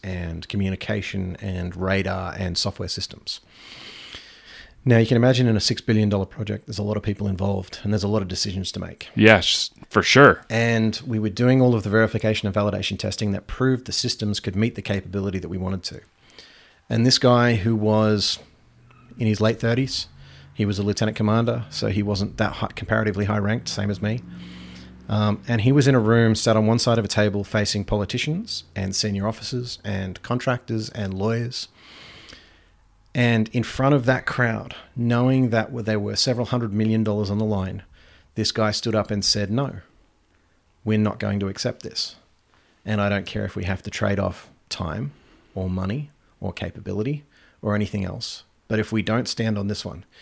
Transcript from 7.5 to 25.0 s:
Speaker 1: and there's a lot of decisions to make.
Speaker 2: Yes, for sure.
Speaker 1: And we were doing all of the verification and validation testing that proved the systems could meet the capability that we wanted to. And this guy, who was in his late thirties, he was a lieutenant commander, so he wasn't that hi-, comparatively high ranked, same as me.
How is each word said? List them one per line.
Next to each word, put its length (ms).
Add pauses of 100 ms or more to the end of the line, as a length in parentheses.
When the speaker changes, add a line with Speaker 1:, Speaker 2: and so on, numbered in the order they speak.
Speaker 1:
and 100
there's 120
a 40
lot 140
of 60
decisions 440
to 80
make. 340
Speaker 2:
Yes, 560 (200)
for 120
sure. 460
Speaker 1:
And 580
we 120
were 100
doing 320
all 140
of 80
the 80
verification 560
and 100
validation 420
testing 340
that 140
proved 380
the 80
systems 480
could 160
meet 200
the 60
capability 580
that 100
we 80
wanted 260
to. 160 (880)
And 160
this 140
guy, 380
who 200
was 640 (800)
in 80
his 160
late 180
thirties, 460 (480)
he 100
was 140
a 40
lieutenant 360
commander, 500
so 200
he 140
wasn't 360
that 160
hi-, 200
comparatively 520
high 120
ranked, 300
same 220
as 100
me. 200 (880)